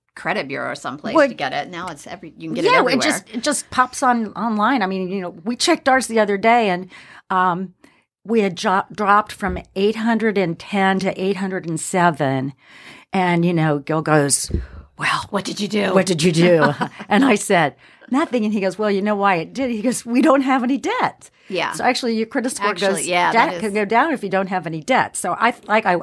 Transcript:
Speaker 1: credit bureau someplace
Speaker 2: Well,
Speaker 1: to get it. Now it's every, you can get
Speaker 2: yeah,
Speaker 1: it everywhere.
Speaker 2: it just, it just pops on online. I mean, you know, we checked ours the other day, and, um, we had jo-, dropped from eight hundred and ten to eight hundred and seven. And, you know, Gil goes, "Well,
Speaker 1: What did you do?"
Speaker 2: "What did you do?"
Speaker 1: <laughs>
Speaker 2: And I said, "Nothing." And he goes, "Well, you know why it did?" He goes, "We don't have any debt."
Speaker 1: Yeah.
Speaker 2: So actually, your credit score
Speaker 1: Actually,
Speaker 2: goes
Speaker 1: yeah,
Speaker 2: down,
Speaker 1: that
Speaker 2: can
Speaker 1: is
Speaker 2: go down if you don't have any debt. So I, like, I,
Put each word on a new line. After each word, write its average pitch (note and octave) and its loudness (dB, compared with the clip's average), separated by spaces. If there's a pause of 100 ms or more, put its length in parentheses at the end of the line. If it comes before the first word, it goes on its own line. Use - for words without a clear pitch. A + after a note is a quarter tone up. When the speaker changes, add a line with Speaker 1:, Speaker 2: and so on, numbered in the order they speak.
(140)
Speaker 1:
credit E3 -6
bureau C3 -8
someplace - -8
Speaker 2:
Well, C#4+ 6
Speaker 1:
to B3 -10
get C#3+ -6
it. C#3+ -6
Now F3+ -12
it's D3+ -16
every, F3 -16
you D#3+ -14
can - -8
get - -4
Speaker 2:
yeah, A#4+ 4
Speaker 1:
it - 4
everywhere. C#4 2
Speaker 2:
it A3 0
just, A3+ -2
it A#3+ -6
just - -4
pops - -2
on A#3 0
online. A3 0
I F#3 0
mean, F#3+ -4
you G3 -6
know, F3+ -8
we G#3 -8
checked D#4+ 0
ours C4 2
the A3 2
other G3+ 2
day, A3+ 4
and, F3+ -4 (400)
um, F#3 0 (500)
we A3 2
had F#3+ 0
jo-, G3 0
dropped G#3 2
from F#3 -6 (160)
eight G#3 0
hundred A3 0
and E3+ 0
ten F#3+ 0
to F#3 -4
eight F#3+ -2
hundred F#3 -6
and D#3+ -4
seven. C#3+ 0 (600)
And, F3 2
you F3 2
know, D#3 2
Gil D#3 -2
goes, D3+ 2 (440)
"Well, - -4
Speaker 1:
What F#3 -4
did - -8
you G3+ -2
do?" G3 -2
Speaker 2:
"What F#3 4
did E3 0
you F3+ 4
do?" E3 4 (180)
Speaker 1:
<laughs> - -16
Speaker 2:
And A#3+ 4
I B3 4
said, F3 2 (380)
"Nothing." B3+ 0
And G#3+ -2
he G#3 -2
goes, F#3 -2
"Well, G#3+ 0
you G3 0
know G#3 0
why G3 2
it E3 -6
did?" B3+ -4
He G#3+ -4
goes, A#3+ -2
"We A#3+ 2
don't C4+ 4
have C4 0
any B3+ 0
debt." - -4 (180)
Speaker 1:
Yeah. E3+ -4
Speaker 2:
So - -6
actually, B3 0
your A3 -2
credit B3+ -4
score G3+ -2
Speaker 1:
Actually, F#3+ 0
Speaker 2:
goes C#3+ -4
Speaker 1:
yeah, F3 2
Speaker 2:
down, A3+ 4
Speaker 1:
that F3+ -6
Speaker 2:
can G#3 -4
Speaker 1:
is G3 -4
Speaker 2:
go G#3+ 0
down B3 2
if A#3 -4
you G3+ -6
don't F#3+ 0
have F3+ -4
any D#3+ -6
debt. A#3+ 0
So F3+ -2
I, A#3 0 (140)
like, G#3+ 2
I, F3+ 2